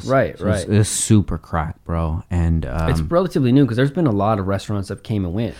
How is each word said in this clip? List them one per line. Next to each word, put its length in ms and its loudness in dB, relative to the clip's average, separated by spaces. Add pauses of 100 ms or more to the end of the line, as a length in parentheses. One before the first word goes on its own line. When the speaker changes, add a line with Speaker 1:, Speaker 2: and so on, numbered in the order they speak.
Speaker 1:
Right, 300 0
Speaker 2:
So 80 -4
it's, 180 0
Speaker 1:
right. 140 2
Speaker 2:
it's 80 4
super 500 2
crack, 460 -6
bro. 480 -4
And, 360 0
um, 220 -2
Speaker 1:
It's 120 0
relatively 500 0
new 140 6
'cause 100 0
there's 160 2
been 160 0
a 60 2
lot 260 2
of 80 -4
restaurants 400 -4
that 160 -10
came 220 -2
and 80 -4
went 260 -4